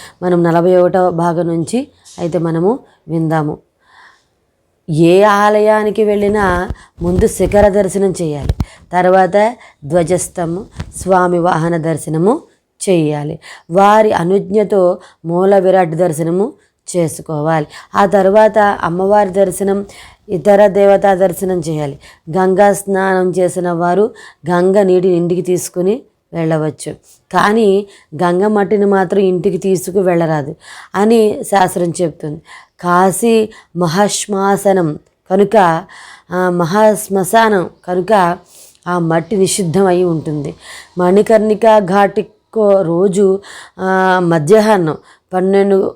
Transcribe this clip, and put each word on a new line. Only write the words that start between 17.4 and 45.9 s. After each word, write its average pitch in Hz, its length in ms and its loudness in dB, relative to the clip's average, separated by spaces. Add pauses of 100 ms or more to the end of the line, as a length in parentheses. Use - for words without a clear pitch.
ఆ 202 100 2
తర్వాత 208 520 4
అమ్మవారి 196 720 0
దర్శనం, 196 560 -2 (440)
ఇతర 202 380 4
దేవతా 196 460 2
దర్శనం 185 460 -2
చేయాలి. 151 400 -6 (380)
గంగా 190 360 2
స్నానం 190 580 -2
చేసిన 175 400 -2
వారు 175 400 0 (380)
గంగ 185 320 2
నీటిని 185 320 2
ఇంటికి 175 280 -2
తీసుకుని 180 600 -4 (320)
వెళ్ళవచ్చు, 156 600 -4 (400)
కానీ 202 540 2 (360)
గంగ 180 240 0
మట్టిని 202 380 0
మాత్రం 196 340 0
ఇంటికి 180 380 0
తీసుకు 185 420 -4
వెళ్ళరాదు 160 560 -2 (400)
అని 214 480 0
శాస్త్రం 180 580 -2
చెప్తుంది. 156 400 -6 (400)
కాశీ 196 680 2 (280)
మహాశ్మశానం 190 1200 -2 (320)
కనుక, 190 520 2 (480)
ఆ, 180 180 -2
మహాశ్మశానం 196 1200 0 (180)
కనుక 180 500 0 (500)
ఆ 180 120 -4
మట్టి 165 380 -2
నిషిద్ధమై 185 680 0
ఉంటుంది. 160 520 -4 (420)
మణికర్ణిక 214 840 2
ఘాటికో 202 1000 0
రోజు, 190 580 0 (400)
ఆ, 185 400 0
మధ్యాహ్నం 175 800 2 (360)
పన్నెండు, 196 640 0